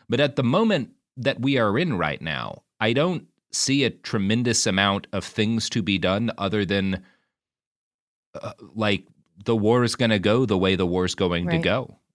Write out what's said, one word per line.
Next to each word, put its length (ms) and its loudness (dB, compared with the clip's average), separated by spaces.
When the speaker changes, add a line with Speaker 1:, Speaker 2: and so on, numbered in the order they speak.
Speaker 1:
But 100 -2
at 160 0
the 80 -2
moment 480 0
that 240 -2
we 160 2
are 220 2
in 180 0
right 240 -2
now, 420 -8
I 140 2
don't 340 -2
see 320 0
a 60 2
tremendous 760 -2
amount 460 2
of 100 -4
things 480 -2
to 120 -2
be 160 0
done 380 0
other 280 -2
than, 400 -2
uh, 200 -14
like, 320 0
the 100 2
war 300 4
is 100 0
gonna 240 2
go 280 2
the 120 2
way 160 4
the 100 0
war 200 0
is 100 -2
going 300 0
to 120 0
Speaker 2:
Right. 60 -2
Speaker 1:
go. 340 -2